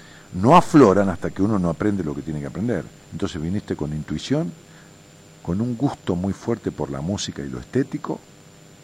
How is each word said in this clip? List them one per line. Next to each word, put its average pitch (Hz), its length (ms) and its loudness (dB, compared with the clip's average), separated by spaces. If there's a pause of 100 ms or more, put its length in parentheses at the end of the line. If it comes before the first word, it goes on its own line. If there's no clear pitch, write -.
(340)
no 107 220 6
afloran 101 540 8
hasta 87 200 -4
que 95 140 -2
uno 104 160 2
no 87 100 2
aprende 98 340 0
lo 73 120 -4
que 71 80 -8
tiene 76 160 -6
que 71 80 -8
aprender? 87 360 -4 (280)
Entonces 85 280 -6
viniste 92 360 -4
con 76 180 -4
intuición, 127 580 -4 (920)
con 90 180 -2
un 120 160 -4
gusto 120 380 -2
muy 92 180 -2
fuerte 113 380 -4
por 73 180 -6
la 69 120 -6
música 87 420 -6
y 69 60 -8
lo 64 100 -10
estético, - 600 -4 (640)